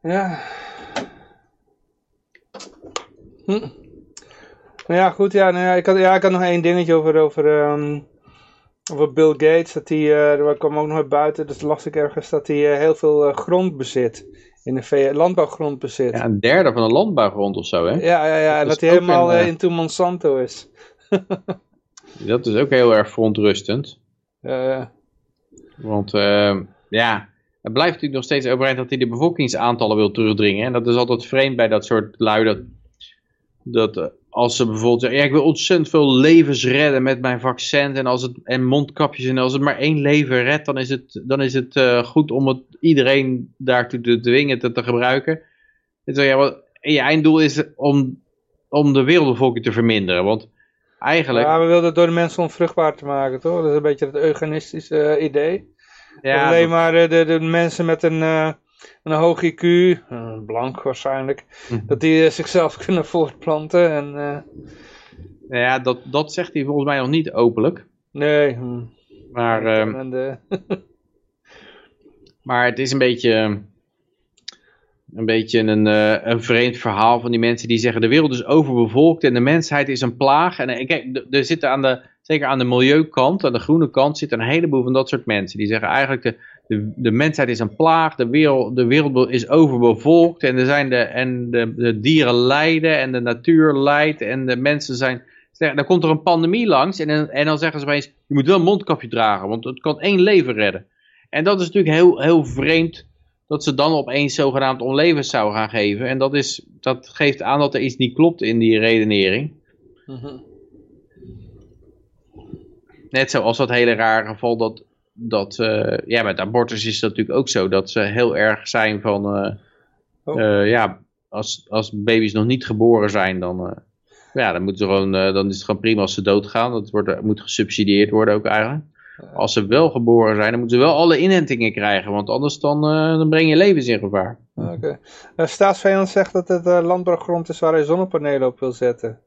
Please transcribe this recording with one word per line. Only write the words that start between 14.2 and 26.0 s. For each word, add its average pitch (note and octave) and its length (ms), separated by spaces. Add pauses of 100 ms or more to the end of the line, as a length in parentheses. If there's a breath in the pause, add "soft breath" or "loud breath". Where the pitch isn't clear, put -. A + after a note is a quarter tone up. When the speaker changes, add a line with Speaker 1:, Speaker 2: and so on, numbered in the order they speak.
Speaker 1:
in B2+ 100
de B2+ 80
V-, C#3 300
landbouwgrond D3+ 680
bezit. B2 340
Speaker 2:
Ja, A#2+ 120
een G#2 160
derde C#3+ 320
van A2+ 160
de A#2 60
landbouwgrond G#2 640
of - 100
zo, E2+ 200
hè? F#2+ 60
Speaker 1:
Ja, E3 340
ja, D#3 120
ja, D#3 140
Speaker 2:
Dat D3+ 100
Speaker 1:
en D3 60
Speaker 2:
is D#3 40
Speaker 1:
dat D#3 80
hij E3 100
Speaker 2:
ook F3 100
Speaker 1:
helemaal, F3 300
Speaker 2:
een, E3+ 60
Speaker 1:
eh, E3+ 60
Speaker 2:
eh, F3 60
Speaker 1:
into E3+ 220
Monsanto E3+ 680
is. - 320 (400 soft breath)
<laughs> - 1160
Speaker 2:
Dat A2+ 200
is A2 80
ook C3+ 160
heel B2 240
erg G#2+ 160
verontrustend. A2 880 (420)
Speaker 1:
Ja, C3 280
ja. C3 240 (840)
Speaker 2:
Want, G#2 380